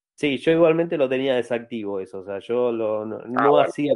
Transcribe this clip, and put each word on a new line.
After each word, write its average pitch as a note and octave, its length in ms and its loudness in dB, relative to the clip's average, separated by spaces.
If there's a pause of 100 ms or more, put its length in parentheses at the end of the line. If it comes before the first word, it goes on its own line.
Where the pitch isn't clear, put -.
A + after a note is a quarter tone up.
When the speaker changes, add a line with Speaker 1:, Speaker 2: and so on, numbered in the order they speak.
(160)
Speaker 1:
Sí, C#3 220 -2
yo D#3+ 140 0
igualmente E3 440 2
lo C3+ 120 0
tenía C3 260 0
desactivo A#2 680 -4
eso, F#2+ 200 -12
o F#2 40 -16
sea, G2 140 -8
yo A#2+ 340 -2
lo, G#2+ 320 -4
no, G#2+ 120 -8
Speaker 2:
Ah, - 120 -14
Speaker 1:
no A#2+ 220 2
Speaker 2:
bueno. D3 180 4
Speaker 1:
hacía C#3+ 280 0